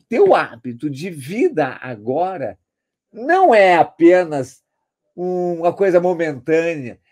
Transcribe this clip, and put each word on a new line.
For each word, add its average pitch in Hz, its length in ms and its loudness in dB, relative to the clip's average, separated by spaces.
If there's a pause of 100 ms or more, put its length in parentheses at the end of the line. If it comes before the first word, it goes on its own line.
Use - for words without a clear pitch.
teu 339 280 2
hábito 123 540 -6
de 143 200 -10
vida 160 720 -6
agora 127 760 -8 (540)
não 339 420 2
é 190 220 6
apenas 165 880 2 (540)
um, 180 380 -4
uma 165 180 0
coisa 180 260 2
momentânea. 160 1000 -2 (120)